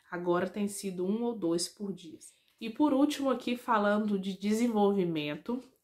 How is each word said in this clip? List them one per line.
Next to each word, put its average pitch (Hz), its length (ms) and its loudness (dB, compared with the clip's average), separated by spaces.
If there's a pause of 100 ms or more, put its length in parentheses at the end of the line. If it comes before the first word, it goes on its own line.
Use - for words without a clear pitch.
agora 175 380 0
tem 202 200 -4
sido 185 380 -6
um 214 180 0
ou 240 120 -2
dois 170 320 0
por 202 240 -8
dia. - 280 -14 (420)
E 226 80 -6
por 294 240 2
último 269 360 2
aqui, 240 280 -2
falando 208 640 2
de 190 180 -6
desenvolvimento, 202 1200 0 (220)